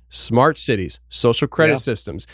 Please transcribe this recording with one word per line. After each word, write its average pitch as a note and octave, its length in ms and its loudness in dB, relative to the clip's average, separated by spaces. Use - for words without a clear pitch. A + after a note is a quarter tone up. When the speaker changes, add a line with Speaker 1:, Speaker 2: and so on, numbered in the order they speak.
Speaker 1:
smart C3 480 2
cities, G2+ 420 -4
social A#2+ 380 0
credit D#3 260 2
Speaker 2:
Yeah. C3+ 40 -2
Speaker 1:
systems. G#2+ 560 -6